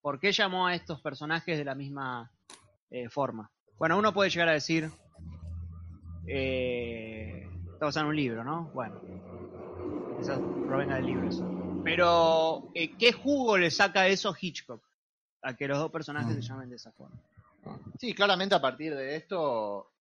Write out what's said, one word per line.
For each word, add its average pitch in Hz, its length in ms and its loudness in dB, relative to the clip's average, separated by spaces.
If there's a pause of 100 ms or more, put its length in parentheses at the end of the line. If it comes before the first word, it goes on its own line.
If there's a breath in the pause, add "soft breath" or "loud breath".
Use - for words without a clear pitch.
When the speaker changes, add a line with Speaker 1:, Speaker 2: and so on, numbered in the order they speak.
Speaker 1:
¿Por 139 180 -4
qué 202 120 2
llamó 185 360 2
a 175 80 2
estos 170 260 -8
personajes 156 560 -2
de 143 80 -2
la 135 100 -4
misma, 135 560 -8 (580)
eh, 123 200 -8
forma? 120 420 -4 (260)
Bueno, 160 200 2
uno 208 160 4
puede 196 160 4
llegar 170 200 2
a 156 40 6
decir, 156 360 2 (1400)
eh, 117 1200 -4 (260)
está 151 120 -4
basado 151 200 0
en 147 40 0
un 156 60 0
libro, 117 280 0
¿no? 156 300 -6
Bueno, 107 260 -6 (1160)
quizás 139 220 -2 (280)
provenga 139 280 0
del 127 100 0
libro - 240 0
eso. - 180 -4 (360)
Pero, 165 920 4
eh, 165 240 -4
¿qué 233 140 8
jugo 247 460 4
le 175 120 6
saca 190 380 4
eso 190 320 2
Hitchcock 131 440 -10 (600)
a 127 120 -4
que 139 120 -4
los 139 100 2
dos 160 140 0
personajes 135 440 -2
Speaker 2:
Mm. 120 60 -4
Speaker 1:
se 120 60 -6
llamen 127 220 -10
de 123 80 -14
esa 113 140 -20
forma? - 240 -20 (840)
Speaker 3:
Sí, 240 140 -4
claramente 196 420 4
a 156 60 6
partir 147 340 0
de 135 200 -4
esto 120 840 -2